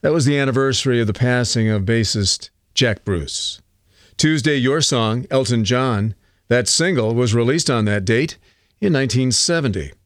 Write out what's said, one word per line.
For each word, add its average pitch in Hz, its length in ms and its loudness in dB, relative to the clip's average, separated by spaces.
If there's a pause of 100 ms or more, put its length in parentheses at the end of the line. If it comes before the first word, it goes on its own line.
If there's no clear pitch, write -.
That - 100 0
was 160 120 2
the 143 120 2
anniversary 135 640 0
of 113 60 0
the 104 60 -2
passing 123 560 0
of 107 160 0
bassist 110 640 -2 (240)
Jack 113 300 0
Bruce. - 580 -6 (540)
Tuesday, 156 400 2
Your 135 240 0
Song, 120 500 -2
Elton 123 340 0
John. 113 520 0 (320)
That 120 180 2
single 135 480 0
was 120 220 2
released 135 340 0
on 117 140 2
that 104 200 0
date 113 320 0 (440)
in 196 140 2
nineteen 131 360 0
seventy. 113 600 -2 (140)